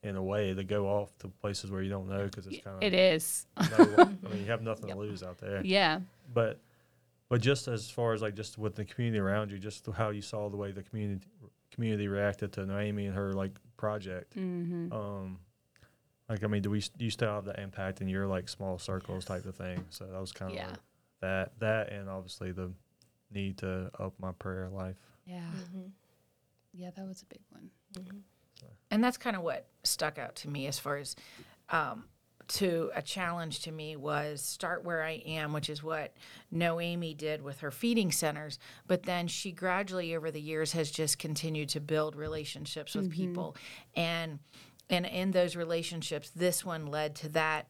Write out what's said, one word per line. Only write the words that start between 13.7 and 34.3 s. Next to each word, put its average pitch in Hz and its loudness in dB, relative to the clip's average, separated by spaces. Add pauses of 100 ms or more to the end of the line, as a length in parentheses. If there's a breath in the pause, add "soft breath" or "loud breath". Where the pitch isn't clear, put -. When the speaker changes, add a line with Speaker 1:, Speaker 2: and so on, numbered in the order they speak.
Speaker 1:
project. 95 -4
Speaker 2:
Mm-hmm. 175 -2
Speaker 1:
Um, 98 -6 (920 soft breath)
like, 107 0
I 107 2
mean, 104 4
do 98 2
we 104 2
s-, 98 -4
do - -6
you 113 2
still 113 2
have 101 -4
the 98 -6
impact 98 -4
in 98 -2
your, 98 0
like, 92 0
small 95 -4
circles 92 -4
Speaker 2:
Yes. - -10
Speaker 1:
type 92 -4
of 95 -8
thing? 90 -6
So - -12
that 95 -8
was 95 -8
kinda 92 -6
Speaker 2:
Yeah. - -6
Speaker 1:
like - -10 (440)
that, 95 -2
that, 110 2
and 101 -8
obviously 92 -6
the 92 -4 (600)
need 98 -2
to 92 -2 (100)
up 95 -4
my 95 -4
prayer 92 -6
life. 92 -6 (280)
Speaker 2:
Yeah. 175 -10
Speaker 3:
Mm-hmm. 185 -10 (840)
Speaker 2:
Yeah, 180 -12
that 190 -10
was 185 -12
a - -20
big - -20
one. - -20 (220)
Speaker 3:
Mm-hmm. 190 -10 (760)
Speaker 4:
And 214 6
that's 247 4
kinda 202 -2
what 160 -2 (160)
stuck - 0
out 127 -8
to - -8
me 139 -2
as 139 -2
far 143 -2
as, - -8 (540 loud breath)
um, 143 0 (420)
to 170 2
a 147 0
challenge 170 -4
to 165 -8
me 156 -8
was 147 -2